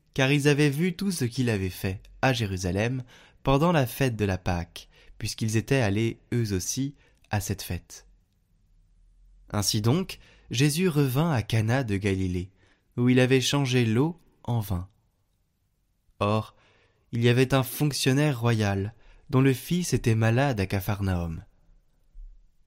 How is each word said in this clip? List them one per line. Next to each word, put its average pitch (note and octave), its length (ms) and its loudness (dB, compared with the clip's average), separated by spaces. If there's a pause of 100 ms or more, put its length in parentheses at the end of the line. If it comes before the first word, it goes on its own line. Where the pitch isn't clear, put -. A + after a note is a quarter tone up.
(140)
car C3+ 180 2
ils C#3+ 160 4
avaient D3 220 4
vu F3 260 -2
tout G3 160 -4
ce C3+ 140 -2
qu'il A#2+ 240 -2
avait F#2+ 180 -2
fait F#2+ 320 -6 (220)
à C3 100 2
Jérusalem G#2+ 720 -4 (380)
pendant C#3 300 2
la C#3+ 140 2
fête B2 300 -2
de G#2 80 -2
la F#2+ 140 0
Pâque, - 500 -6 (300)
puisqu'ils A2 400 -4
étaient C3 240 0
allés, A2+ 360 0 (140)
eux A2+ 220 -2
aussi, C3 400 -4 (340)
à G#2 140 -2
cette - 180 -6
fête. - 460 -12 (1400)
Ainsi G#2 300 -2
donc, C#3+ 380 0 (320)
Jésus D3 400 2
revint C#3+ 420 2
à B2 80 0
Cana A2+ 420 0
de G#2 140 -2
Galilée, F#2+ 540 -2 (480)
où B2 100 2
il B2+ 100 6
avait B2+ 220 4
changé B2+ 460 0
l'eau C3 340 0 (240)
en A#2+ 160 -2
vin. F#2 300 -6 (1300)
Or, G#2 340 0 (580)
il A#2 100 -2
y A#2+ 80 6
avait C3 240 4
un C3 80 4
fonctionnaire C#3+ 760 0
royal, G#2+ 560 0 (360)
dont C3 100 4
le C3+ 140 4
fils E3+ 400 -4
était A2+ 200 2
malade A2+ 460 2
à F#2 60 0
Capharnaüm. F#2+ 800 -4 (1200)